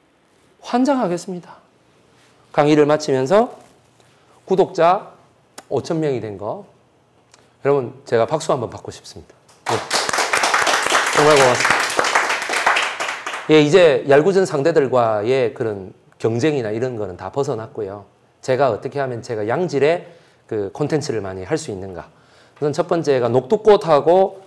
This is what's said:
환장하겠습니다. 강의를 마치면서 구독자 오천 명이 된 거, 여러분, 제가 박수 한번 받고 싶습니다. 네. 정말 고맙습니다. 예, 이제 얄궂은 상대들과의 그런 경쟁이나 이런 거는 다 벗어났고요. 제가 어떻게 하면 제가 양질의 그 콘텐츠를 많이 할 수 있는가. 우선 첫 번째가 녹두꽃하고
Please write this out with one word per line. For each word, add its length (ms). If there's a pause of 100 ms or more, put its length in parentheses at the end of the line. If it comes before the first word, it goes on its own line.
(640)
환장하겠습니다. 920 (960)
강의를 340
마치면서 680 (880)
구독자 680 (580)
오천 320
명이 200
된 180
거, 260 (1000)
여러분, 280 (120)
제가 220
박수 260
한번 180
받고 220
싶습니다. 420 (320)
네. 80 (1400)
정말 180
고맙습니다. 400 (1800)
예, 100
이제 480
얄궂은 380
상대들과의 1080
그런 380 (260)
경쟁이나 520
이런 260
거는 200
다 160
벗어났고요. 720 (380)
제가 280
어떻게 300
하면 220
제가 260
양질의 580 (400)
그 260
콘텐츠를 480
많이 240
할 140
수 140
있는가. 360 (500)
우선 140
첫 140
번째가 420
녹두꽃하고 1200